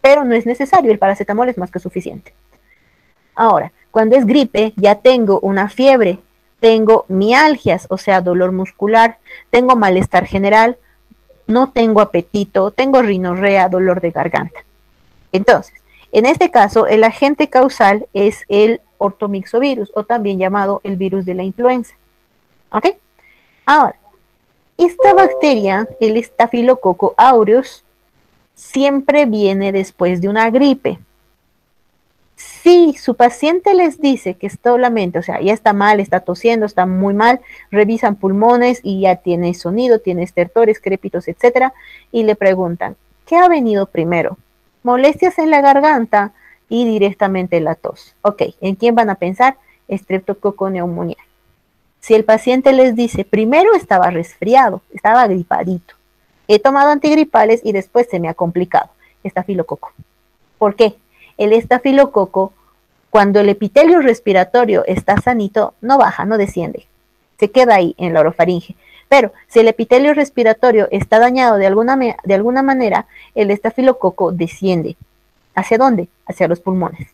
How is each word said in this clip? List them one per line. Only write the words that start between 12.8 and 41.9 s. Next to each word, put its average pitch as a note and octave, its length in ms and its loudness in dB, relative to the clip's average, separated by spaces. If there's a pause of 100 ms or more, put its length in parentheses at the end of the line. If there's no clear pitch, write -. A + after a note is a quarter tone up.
rinorrea, F#3 680 0
dolor F#3 320 -2
de E3+ 80 -4
garganta. D3+ 560 -6 (640)
Entonces, F#3+ 480 0 (320)
en A3 140 2
este E4 240 0
caso, G#3+ 360 2
el A3 180 2
agente C#4+ 440 -2
causal A#3+ 640 0
es G3+ 360 -2
el G#3+ 340 0 (160)
ortomixovirus, G3+ 960 -4
o G#3 100 -4
también G3+ 340 -4
llamado G3 460 -4
el G3 120 -8
virus F#3+ 280 -6
de F3+ 80 -8
la F3+ 100 -8
influenza. A#3+ 520 -4 (760)
¿Ok? - 180 -2 (760)
Ahora, C#4+ 320 2 (800)
esta F4+ 380 2
bacteria, A#3 760 0 (120)
el A3+ 220 0
Staphylococcus A#3+ 920 -2
aureus, A#3+ 680 2 (720)
siempre C#4 680 0
viene G3 460 -2
después F#3 500 -4
de G3 80 -4
una A3 220 0
gripe. C4 480 0 (1400)
Si E4+ 600 2
su - 200 -6
paciente D#4 580 0
les E4+ 280 0
dice B3+ 340 -2
que G3 160 -10
solamente, A#3 680 -2
o - 20 -10
sea, - 180 -8
ya F#3+ 120 0
está A3 200 0
mal, G3+ 280 2
está F#3 200 -4
tosiendo, G#3+ 460 -2
está F#3+ 200 -2
muy F#3+ 280 -2
mal, A#3 260 2 (300)
revisan G#3 460 0
pulmones A#3 680 0
y F#3+ 200 -6
ya F#3 140 2
tiene F3 380 -4
sonido, A3 460 -2
tiene F3+ 240 -6
estertores, G#3+ 560 -2
crépitos, F#3+ 480 -8
etcétera, B3 440 0 (380)